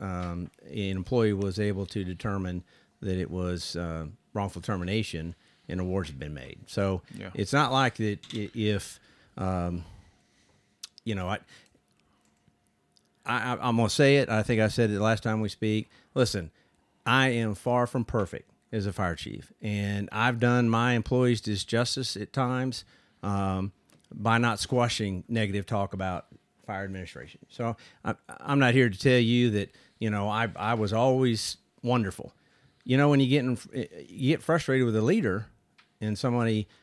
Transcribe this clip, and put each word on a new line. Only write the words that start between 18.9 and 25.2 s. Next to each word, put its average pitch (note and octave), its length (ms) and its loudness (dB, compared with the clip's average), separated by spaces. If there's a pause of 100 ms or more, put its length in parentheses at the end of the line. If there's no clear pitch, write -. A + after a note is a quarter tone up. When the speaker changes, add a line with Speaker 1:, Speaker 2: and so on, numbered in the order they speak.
Speaker 1:
fire F2+ 220 -2
chief, - 460 -12
and G2+ 500 -2
I've A#2 300 0
done A#2+ 280 6
my A#2 260 4
employees B2 480 2
disjustice A#2 760 -2
at G2+ 160 -8
times, B2+ 520 -2 (380)
um, F#2+ 500 0 (400)
by A2+ 260 2
not A#2 200 0
squashing A2 680 0